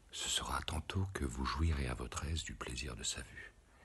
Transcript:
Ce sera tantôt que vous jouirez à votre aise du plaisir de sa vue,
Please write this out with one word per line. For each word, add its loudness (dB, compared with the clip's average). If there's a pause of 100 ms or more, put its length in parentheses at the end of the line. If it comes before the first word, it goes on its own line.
(120)
Ce -4
sera 2
tantôt 0
que 0
vous 0
jouirez 4
à 2
votre -4
aise 0
du -6
plaisir -4
de -8
sa -2
vue, -12 (320)